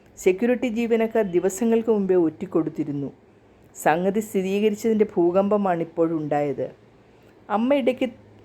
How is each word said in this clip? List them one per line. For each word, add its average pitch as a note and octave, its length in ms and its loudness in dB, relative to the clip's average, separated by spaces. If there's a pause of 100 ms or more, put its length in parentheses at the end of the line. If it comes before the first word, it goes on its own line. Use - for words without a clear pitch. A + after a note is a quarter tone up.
(180)
സെക്യൂരിറ്റി A#3+ 500 0
ജീവനക്കാർ A3+ 560 0
ദിവസങ്ങൾക്ക് G#3 680 0
മുമ്പേ F#3+ 240 2
ഒറ്റിക്കൊടുത്തിരുന്നു. D#3 1000 -2 (640)
സംഗതി F#3 440 0
സ്ഥിരീകരിച്ചതിൻ്റെ G#3 840 0
ഭൂകമ്പമാണിപ്പോഴുണ്ടായത്. E3+ 1700 0 (800)
അമ്മ A#3 240 0
ഇടയ്ക്ക് C4 340 0 (380)